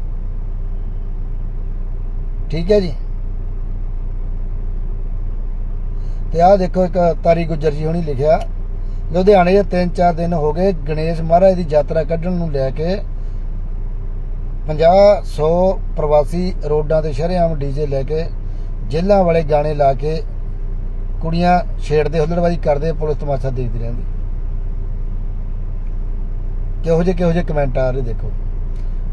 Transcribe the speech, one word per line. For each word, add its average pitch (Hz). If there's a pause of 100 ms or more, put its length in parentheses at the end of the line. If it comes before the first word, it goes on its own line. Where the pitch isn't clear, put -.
(2500)
ਠੀਕ 170
ਹੈ 208
ਜੀ। 180 (3500)
ਤੇ 165
ਆਹ 190
ਦੇਖੋ 185
ਇੱਕ 175
ਤਾਰੀ 165
ਗੁੱਜਰ 156
ਜੀ 151
ਹੁਣੀ 165
ਲਿਖਿਆ, 151 (720)
"ਲੁਧਿਆਣੇ 185
'ਚ -
ਤਿੰਨ 180
ਚਾਰ 175
ਦਿਨ 165
ਹੋ 151
ਗਏ, 185
ਗਣੇਸ਼ 160
ਮਹਾਰਾਜ 175
ਦੀ 180
ਯਾਤਰਾ 160
ਕੱਢਣ 165
ਨੂੰ 170
ਲੈ 135
ਕੇ 156 (1700)
ਪੰਜਾਹ 180
ਸੌ 180 (180)
ਪ੍ਰਵਾਸੀ 151 (160)
ਰੋਡਾਂ 151
'ਤੇ 156
ਸ਼ਰੇਆਮ 165
ਡੀ 139
ਜੇ 147
ਲੈ 139
ਕੇ 156 (640)
ਜੇਲ੍ਹਾਂ 190
ਵਾਲੇ 165
ਗਾਣੇ 147
ਲਾ 139
ਕੇ 151 (960)
ਕੁੜੀਆਂ 175
ਛੇੜਦੇ, 147
ਹੁੱਲੜਬਾਜ਼ੀ 170
ਕਰਦੇ, 156
ਪੁਲਿਸ 151
ਤਮਾਸ਼ਾ 143
ਦੇਖਦੀ 120
ਰਹਿੰਦੀ।" 113 (2750)
ਕਿਹੋ 165
ਜਿਹੇ, 180
ਕਿਹੋ 170
ਜਿਹੇ 170
ਕੁਮੈਂਟ 143
ਆ 131
ਰਹੇ 131
ਦੇਖੋ। 107 (800)